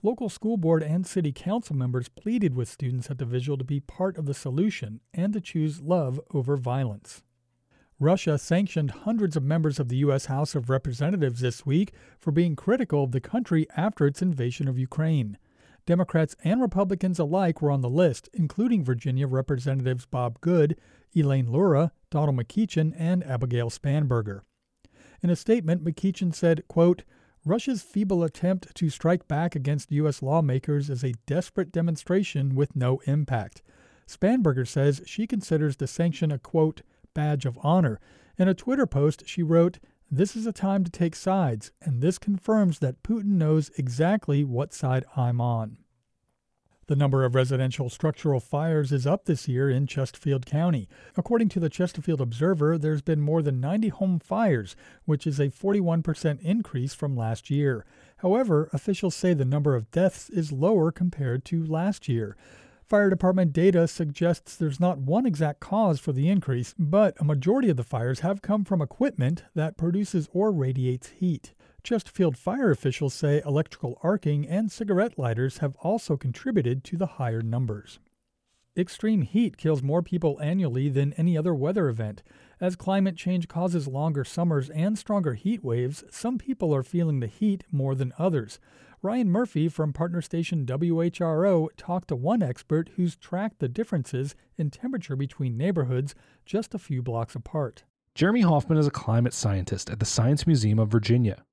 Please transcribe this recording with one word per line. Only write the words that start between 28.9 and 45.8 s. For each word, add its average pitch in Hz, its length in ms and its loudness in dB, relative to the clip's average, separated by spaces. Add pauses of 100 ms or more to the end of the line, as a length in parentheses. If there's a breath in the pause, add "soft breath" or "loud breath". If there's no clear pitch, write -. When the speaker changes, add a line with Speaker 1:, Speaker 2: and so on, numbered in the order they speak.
Speaker 1:
strike 170 360 0
back 160 300 -2
against 143 340 -2
U 147 160 2
S 143 160 -2
lawmakers 143 680 0
is 127 140 -4
a 127 120 -2 (120)
desperate 175 460 -2
demonstration 165 840 0
with 143 220 0
no 127 300 0
impact." 135 560 -2 (460 soft breath)
Spanberger 175 580 2
says 139 380 0
she - 220 -6
considers 156 500 0
the 131 120 -6
sanction 170 420 -2
a, 139 80 -4
quote, 156 440 0 (300 soft breath)
"badge 151 320 -2
of 123 160 -4
honor." 147 380 2 (400 soft breath)
In 185 80 4
a 190 80 4
Twitter 254 320 0
post, 147 400 0
she - 160 -4
wrote, 170 380 4 (280 soft breath)
"This 175 280 0
is 220 100 -4
a 220 60 -4
time 196 320 0
to 170 60 -6
take 170 260 -2
sides, 170 560 0 (100)
and 127 180 -2
this 170 180 2
confirms 202 600 2
that 127 240 -2
Putin 202 340 0
knows 156 400 2
exactly 147 680 0
what 131 280 -4
side 131 320 -2 (120)
I'm 123 240 0
on." 113 380 -2 (1080)